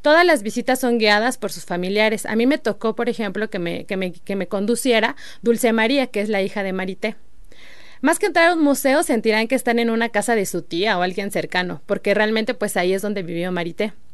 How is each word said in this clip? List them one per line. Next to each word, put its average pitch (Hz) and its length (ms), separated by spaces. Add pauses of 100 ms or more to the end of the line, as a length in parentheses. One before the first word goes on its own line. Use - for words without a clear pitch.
Todas 320 240
las 320 180
visitas 240 380
son 240 160
guiadas 220 400
por 190 160
sus - 140
familiares. 202 580
A 214 120
mí 233 100
me 294 100
tocó, 220 400
por 240 140
ejemplo, 214 400
que 196 80
me, 170 260
que 190 140
me, 185 140
que - 220
me 190 140
conduciera 226 640 (280)
Dulce 226 320
María, 247 320
que 208 160
es 214 80
la 202 100
hija 196 220
de 190 100
Marité. 190 440 (840)
Más 320 200
que 427 60
entrar 339 240
a 349 40
un 330 80
museo, 277 400
sentirán 226 460
que 262 80
están 233 240
en 233 100
una 226 180
casa 226 280
de 196 100
su 175 160
tía 190 340
o 175 60
alguien 196 300
cercano, 175 520
porque 202 300
realmente, 220 400
pues, 208 220
ahí 180 160
es 190 100
donde 202 220
vivió 170 260
Marité. 175 420 (220)